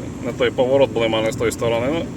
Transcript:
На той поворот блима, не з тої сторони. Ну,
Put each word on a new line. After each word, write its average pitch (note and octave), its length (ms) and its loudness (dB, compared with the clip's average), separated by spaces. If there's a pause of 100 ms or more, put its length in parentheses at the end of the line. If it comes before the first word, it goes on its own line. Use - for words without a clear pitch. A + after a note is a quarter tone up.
(260)
На B2 60 -4
той A#2+ 200 2
поворот C3 420 4
блима, A2 280 0
не A2 100 0
з A2 40 -6
тої A#2 160 0
сторони. A#2 420 -2
Ну, E3 120 -4 (120)